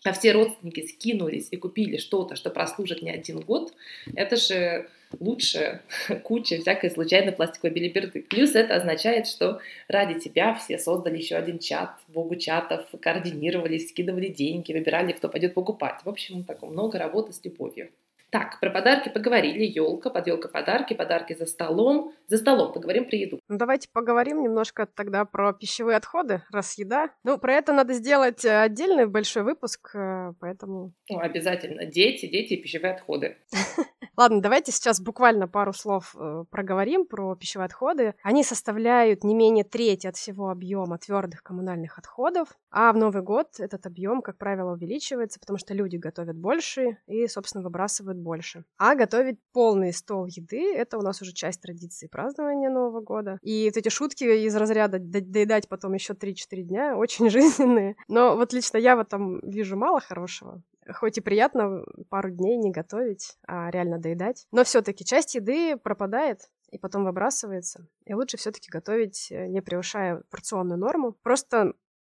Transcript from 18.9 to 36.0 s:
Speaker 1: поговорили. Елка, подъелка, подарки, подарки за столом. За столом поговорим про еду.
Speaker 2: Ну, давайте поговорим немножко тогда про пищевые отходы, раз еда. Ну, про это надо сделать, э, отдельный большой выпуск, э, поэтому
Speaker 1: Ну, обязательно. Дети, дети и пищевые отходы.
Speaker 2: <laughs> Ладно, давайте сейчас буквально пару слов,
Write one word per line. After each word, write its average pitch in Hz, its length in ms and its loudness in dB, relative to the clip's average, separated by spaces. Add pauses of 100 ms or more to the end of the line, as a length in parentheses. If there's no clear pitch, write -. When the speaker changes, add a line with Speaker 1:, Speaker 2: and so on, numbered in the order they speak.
Speaker 1:
поговорили. 214 560 2
Елка, 160 440 0
подъелка, 170 380 -2
подарки, 226 460 0
подарки 170 400 -2
за 165 120 -8
столом. 214 680 2 (160)
За 220 80 4
столом 226 340 4
поговорим 180 320 0
про 220 140 -2
еду. 196 320 -6
Speaker 2:
Ну, 208 80 -4
давайте 254 340 0
поговорим 240 500 2
немножко 220 440 0
тогда 202 400 -4
про 202 260 0
пищевые 220 460 0
отходы, 220 520 -2
раз 202 280 -6
еда. 214 320 -2 (160)
Ну, 262 120 2
про 262 180 2
это 302 180 4
надо 269 180 4
сделать, 247 540 2
э, 214 160 6
отдельный 247 440 4
большой 208 380 0
выпуск, - 500 -6
э, 185 460 -6
поэтому 185 540 -10 (160)
Speaker 1:
Ну, 185 100 -6
обязательно. 170 640 -4
Дети, 196 400 2
дети 202 280 -4
и - 80 -2
пищевые 175 320 -4
отходы. 151 420 -6 (160)
Speaker 2:
<laughs> - 500 -4 (160)
Ладно, 226 240 8
давайте 247 300 2
сейчас 220 300 0
буквально 226 460 4
пару 196 260 -2
слов, 196 420 -4